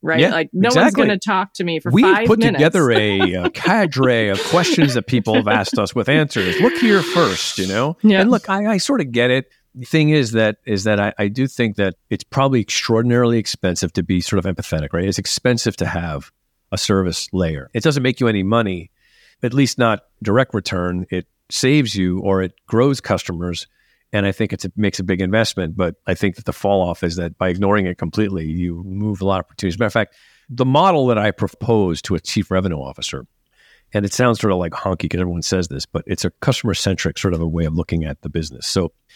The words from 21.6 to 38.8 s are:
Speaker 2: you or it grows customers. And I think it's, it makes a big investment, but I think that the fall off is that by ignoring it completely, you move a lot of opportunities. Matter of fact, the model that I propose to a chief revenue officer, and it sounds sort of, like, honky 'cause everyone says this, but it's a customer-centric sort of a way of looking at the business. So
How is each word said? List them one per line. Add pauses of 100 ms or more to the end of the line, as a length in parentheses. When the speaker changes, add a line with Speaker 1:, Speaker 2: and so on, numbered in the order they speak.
Speaker 2:
you
or
it (120)
grows
customers. (460)
And
I
think
it's,
it
makes
a
big
investment,
but (120)
I
think
that
the
fall
off
is
that
by
ignoring
it
completely,
you
move
a
lot
of
opportunities.
Matter
of
fact, (340)
the
model
that
I
propose
to
a
chief
revenue
officer, (680)
and
it
sounds
sort
of,
like,
honky
'cause
everyone
says
this,
but
it's
a
customer-centric
sort
of
a
way
of
looking
at
the
business.
So (220)